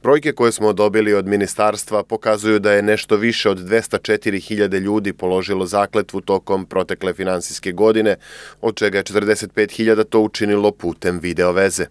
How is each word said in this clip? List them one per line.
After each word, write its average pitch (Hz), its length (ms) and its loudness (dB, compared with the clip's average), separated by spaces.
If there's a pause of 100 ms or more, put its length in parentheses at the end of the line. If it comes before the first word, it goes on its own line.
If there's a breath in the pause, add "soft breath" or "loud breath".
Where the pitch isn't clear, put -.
Brojke 143 300 2
koje 120 200 2
smo 107 200 0
dobili 104 420 2
od 98 120 0
ministarstva 104 760 0
pokazuju 107 560 0
da 104 140 2
je 101 100 4
nešto 107 340 0
više 110 340 0
od 95 80 -2
dvesta 101 400 -2
četiri 104 420 -2
hiljade 101 400 -2
ljudi 101 320 -2
položilo 92 540 -2
zakletvu 101 540 -2
tokom 95 460 -2
protekle 92 480 -4
finansijske 92 580 -6
godine, 107 440 2 (440 loud breath)
od 110 160 -4
čega 101 220 0
je 95 60 -2
četrdeset 101 500 -2
pet 107 180 0
hiljada 110 320 2
to 110 160 2
učinilo 104 520 0
putem 87 460 -4
video 87 340 0
veze. 95 380 0